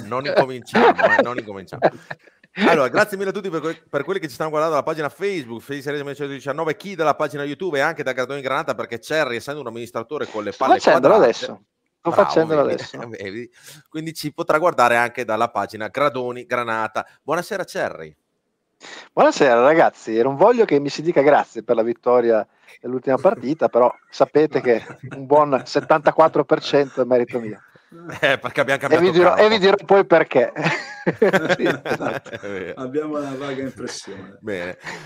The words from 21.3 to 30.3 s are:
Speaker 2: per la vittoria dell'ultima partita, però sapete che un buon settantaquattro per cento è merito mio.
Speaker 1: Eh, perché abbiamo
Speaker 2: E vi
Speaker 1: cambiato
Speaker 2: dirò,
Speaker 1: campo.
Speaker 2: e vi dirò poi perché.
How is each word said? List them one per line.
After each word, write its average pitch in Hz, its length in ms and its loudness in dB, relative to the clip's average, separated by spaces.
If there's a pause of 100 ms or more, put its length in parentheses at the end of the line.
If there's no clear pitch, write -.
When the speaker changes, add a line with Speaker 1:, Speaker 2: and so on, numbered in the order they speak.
Speaker 2:
per 120 140 0
la 113 60 2
vittoria 117 640 2 (360)
dell'ultima 127 340 -2
partita, 139 540 0
però 123 200 4 (200)
sapete 151 500 2
che 117 240 2 (320)
un 135 80 -12
buon 143 400 4
settantaquattro 156 800 2
per 156 160 0
cento 139 400 0
è 127 60 2
merito 123 340 0
mio. 107 220 -12 (580)
Speaker 1:
Eh, 139 180 2
perché 123 240 -4
abbiamo 135 180 -2
Speaker 2:
E 139 80 -4
vi 147 60 2
Speaker 1:
cambiato 175 240 4
Speaker 2:
dirò, 180 160 6
Speaker 1:
campo. - 80 4
Speaker 2:
e 214 80 6
vi 220 80 0
dirò 196 180 4 (100)
poi 196 180 4
perché. 156 520 2